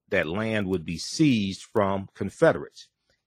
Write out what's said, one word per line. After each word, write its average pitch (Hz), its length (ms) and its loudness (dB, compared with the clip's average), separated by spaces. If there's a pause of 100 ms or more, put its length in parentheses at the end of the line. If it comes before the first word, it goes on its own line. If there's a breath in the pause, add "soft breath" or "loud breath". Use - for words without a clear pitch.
that 87 180 2
land 107 400 -2
would 90 180 -2
be 85 120 -6
seized 107 680 0
from 98 500 0
Confederates 98 760 0 (400)